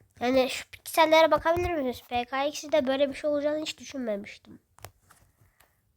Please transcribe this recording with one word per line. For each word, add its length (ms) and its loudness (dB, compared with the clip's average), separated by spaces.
yani 300 2
şu 200 -10
piksellere 640 4
bakabilir 420 0
misiniz? 360 -4
P 160 -4
K 200 -4
X'de 420 0
böyle 220 2
bir 40 -8
şey 160 -4
olacağını 320 0
hiç 160 -8
düşünmemiştim. 800 -8